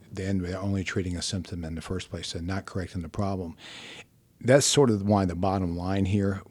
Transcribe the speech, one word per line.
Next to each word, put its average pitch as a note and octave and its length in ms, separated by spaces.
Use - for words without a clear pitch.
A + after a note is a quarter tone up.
then F#2+ 280
they're F#2 200
only G2 240
treating F2+ 320
a D#2+ 60
symptom F2 420
in D#2+ 120
the D#2+ 60
first - 280
place E2+ 260
and E2+ 100
not F#2+ 200
correcting F2+ 360
the D#2+ 80
problem. F#2 460
That's C#3 200
sort C#3 240
of G2+ 180
why G#2 160
the F2+ 120
bottom F#2 420
line F#2+ 260
here, G2 480